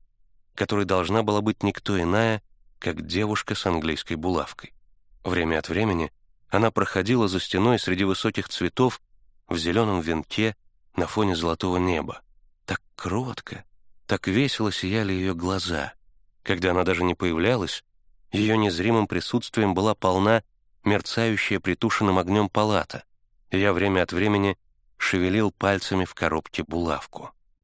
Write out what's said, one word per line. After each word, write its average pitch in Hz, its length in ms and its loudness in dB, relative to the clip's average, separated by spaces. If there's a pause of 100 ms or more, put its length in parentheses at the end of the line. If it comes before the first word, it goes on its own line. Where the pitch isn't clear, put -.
(540)
которой 101 300 0
должна 92 380 2
была 104 180 0
быть 107 220 -2
никто 101 380 0
иная, 107 420 2 (360)
как 80 280 -6
девушка 104 480 -2
с - 120 -4
английской 80 480 -2
булавкой. 80 580 -4 (520)
Время 85 340 0
от - 100 -6
времени 85 440 -2 (360)
она 110 220 2
проходила 101 580 2
за 92 120 -2
стеной 110 380 2
среди 92 260 -2
высоких 95 440 -2
цветов - 520 -2 (480)
в - 80 -2
зелёном 92 440 0
венке 82 560 -2 (400)
на 87 100 0
фоне 98 300 0
золотого 85 400 -2
неба. 90 460 -2 (440)
Так - 140 -6 (160)
кротко, - 680 -8 (420)
так - 200 -2
весело 110 460 0
сияли 101 400 -2
её 92 220 0
глаза. 85 580 -2 (500)
Когда 90 300 0
она 92 120 4
даже 87 200 0
не 87 100 2
появлялась, 92 680 0 (480)
её 107 240 2
незримым 104 500 2
присутствием 101 680 -2
была 101 200 2
полна 98 480 4 (420)
мерцающая 104 760 0
притушенным 95 580 0
огнём 98 300 2
палата, 107 560 0 (460)
и 95 80 2
я 101 140 4
время 92 300 2
от 85 100 -4
времени 98 440 0 (400)
шевелил 95 560 0
пальцами 95 520 0
в - 100 -8
коробке 78 500 -2
булавку. - 640 -4 (340)